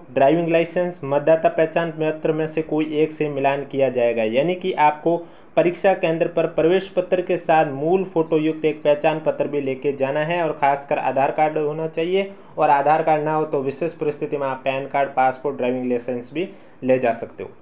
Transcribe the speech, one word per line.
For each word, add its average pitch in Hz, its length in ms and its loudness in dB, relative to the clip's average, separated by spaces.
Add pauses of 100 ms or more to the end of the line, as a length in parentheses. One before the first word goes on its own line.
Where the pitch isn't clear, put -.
(140)
driving 165 340 4
license, 170 560 0
मतदाता 151 460 2
पहचान 165 420 0
पत्र 156 400 -2
में 156 140 -2
से 156 180 -4
कोई 156 300 -2
एक 156 180 0
से 151 160 -4
मिलान 139 360 0
किया 135 260 0
जाएगा। 117 340 2
यानी 135 320 0
कि 185 160 -4
आपको 151 440 2 (400)
परीक्षा 175 380 4
केंद्र 165 340 0
पर 165 200 0
प्रवेश 175 400 2
पत्र 180 340 0
के 175 140 -2
साथ 160 360 2
मूल 160 320 0
फोटो 160 340 0
युक्त 156 260 0
एक 151 180 -2
पहचान 156 380 2
पत्र 147 280 -2
भी 147 120 -4
लेके 135 340 -2
जाना 135 280 -2
है 170 200 -2
और 156 100 0
खासकर 139 460 0
आधार 135 320 0
कार्ड 156 280 0
होना 156 300 -2
चाहिए, 180 420 -2 (280)
और 151 120 4
आधार 147 320 4
कार्ड 156 220 2
ना 156 100 0
हो 156 100 0
तो 151 180 -2
विशेष 139 300 -4
परिस्थिति 147 440 -4
में 139 100 -4
आप 135 180 -6
पैन 135 220 -2
कार्ड, 139 240 0
पासपोर्ट, 131 460 0
ड्राइविंग 123 320 -2
लाइसेंस 123 440 -4
भी 156 160 -4 (340)
ले 127 160 4
जा 120 160 2
सकते 101 280 -12
हो। - 80 -10 (120)